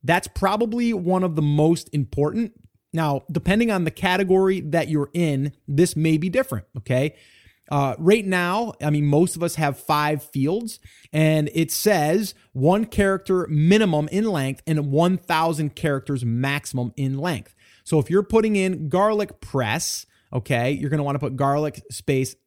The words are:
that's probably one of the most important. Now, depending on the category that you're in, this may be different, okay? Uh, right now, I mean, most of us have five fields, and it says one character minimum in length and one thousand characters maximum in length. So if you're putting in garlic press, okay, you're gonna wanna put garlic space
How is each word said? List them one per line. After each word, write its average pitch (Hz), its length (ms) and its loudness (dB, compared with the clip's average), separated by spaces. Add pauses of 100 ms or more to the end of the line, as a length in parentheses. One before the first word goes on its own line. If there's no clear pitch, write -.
that's 165 240 0
probably 226 640 -2
one 185 320 0
of 175 120 -2
the 156 80 0
most 151 500 2
important. 151 600 -2 (400)
Now, 151 280 -2 (100)
depending 202 380 2
on 190 140 0
the 160 80 -2
category 190 720 2
that 151 260 0
you're 147 260 -2
in, 147 380 0 (160)
this 151 280 2
may 156 220 2
be 175 120 -2
different, 175 360 -4 (120)
okay? 127 360 -2 (580)
Uh, 139 260 -2
right 196 280 4
now, 190 560 -2
I 151 80 0
mean, 147 160 2
most 151 320 2
of 165 60 -4
us 170 120 -4
have 143 240 -2
five 151 420 0
fields, 185 580 -4 (340)
and 156 400 2
it 156 180 -2
says 190 640 0 (160)
one 170 320 2
character 190 640 0
minimum 156 640 4
in 202 140 0
length 135 420 -2
and 151 240 -2
one 175 260 2
thousand 160 560 -2
characters 139 520 -4
maximum 127 720 -4
in 135 200 -4
length. 151 380 -6 (300)
So 165 120 0
if 143 120 0
you're 190 140 2
putting 220 340 2
in 180 320 -2
garlic 208 500 0
press, - 680 -4 (280)
okay, 123 380 -2
you're 143 180 -4
gonna 151 140 0
wanna 139 160 -2
put 131 180 -6
garlic 143 520 -2
space 135 460 -2 (120)